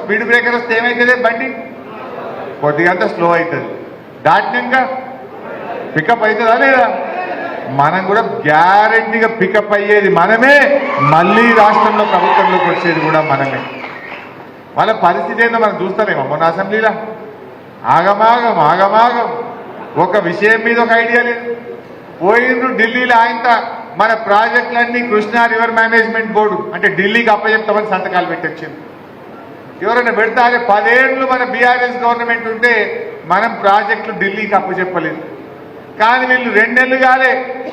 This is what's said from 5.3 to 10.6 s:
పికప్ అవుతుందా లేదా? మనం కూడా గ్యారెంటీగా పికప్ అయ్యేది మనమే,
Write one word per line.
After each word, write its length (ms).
పికప్ 280
అవుతుందా 300
లేదా? 460
మనం 360
కూడా 160
గ్యారెంటీగా 1080
పికప్ 460
అయ్యేది 360
మనమే, 720